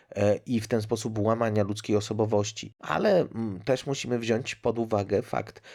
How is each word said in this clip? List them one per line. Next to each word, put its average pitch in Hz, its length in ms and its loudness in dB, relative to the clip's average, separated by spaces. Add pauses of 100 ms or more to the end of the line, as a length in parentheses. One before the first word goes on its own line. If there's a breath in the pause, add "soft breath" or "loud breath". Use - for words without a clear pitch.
(100)
e, 101 260 2
i 120 240 -2
w - 80 -8
ten 113 140 0
sposób 110 360 -4
łamania 110 440 2
ludzkiej 104 340 0
osobowości. 104 840 0
Ale, 185 420 2
mm, 107 440 -4
też 127 220 0
musimy 123 320 -2
wziąć 117 360 -2
pod 117 240 -2
uwagę 104 440 0
fakt, - 400 -6 (120 loud breath)